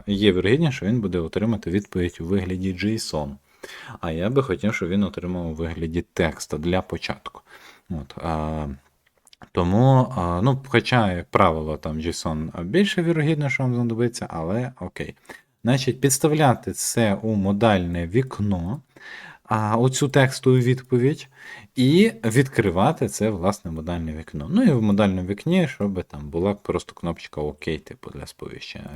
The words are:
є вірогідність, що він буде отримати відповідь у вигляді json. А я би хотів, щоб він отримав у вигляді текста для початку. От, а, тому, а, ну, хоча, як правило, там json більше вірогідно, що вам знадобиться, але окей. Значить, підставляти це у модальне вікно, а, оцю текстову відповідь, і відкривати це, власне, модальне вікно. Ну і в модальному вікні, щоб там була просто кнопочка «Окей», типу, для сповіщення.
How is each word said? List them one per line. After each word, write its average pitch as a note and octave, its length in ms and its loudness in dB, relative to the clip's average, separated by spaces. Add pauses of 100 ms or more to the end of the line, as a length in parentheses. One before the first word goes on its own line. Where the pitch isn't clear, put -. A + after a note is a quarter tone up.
є G2+ 260 4
вірогідність, B2+ 440 2
що F2+ 100 -6
він A#2 140 2
буде F#2 180 -2
отримати G2 520 -2
відповідь F2+ 500 -2
у E2+ 40 -8
вигляді F#2 480 -2
json. F2 640 -4 (640)
А E2+ 100 -4
я E2+ 200 -2
би C3 120 2
хотів, G2 320 -2
щоб F2 140 -4
він G2 140 2
отримав F2+ 440 -4
у D#2+ 80 -6
вигляді E2 580 -4
текста D2+ 460 -2
для F2+ 240 0
початку. - 580 -10 (500)
От, D2 320 -10
а, D#2 440 -4 (840)
тому, A#2+ 640 4
а, F2 260 0
ну, C3 260 0
хоча, A2+ 440 2
як F2 160 -6
правило, D#2+ 480 4
там D#2 220 -6
json E2 640 -4
більше F3+ 380 2
вірогідно, D3+ 480 2
що - 120 -2
вам B2 120 2
знадобиться, A#2+ 560 0
але G#2+ 500 -4
окей. - 340 -10 (500)
Значить, B2+ 360 0
підставляти C#3+ 720 2
це A2 420 0
у A2 200 -2
модальне F#2+ 720 2
вікно, G#2 760 -2 (640)
а, G#2+ 320 0
оцю B2+ 320 2
текстову C3 480 4
відповідь, B2+ 720 0 (480)
і E3 360 6 (120)
відкривати A2+ 840 2
це, G#2+ 220 0
власне, F#2 400 -2
модальне D#2+ 420 -6
вікно. D#2 380 -10
Ну G#3 120 2
і A#3 80 2
в A#2+ 120 0
модальному G2 460 2
вікні, D#3+ 400 0
щоб G2 360 -4
там D2 240 -12
була F2 260 0
просто - 400 -6
кнопочка - 460 -8
«Окей», D2+ 380 -6
типу, - 320 -18
для - 160 -12
сповіщення. - 680 -16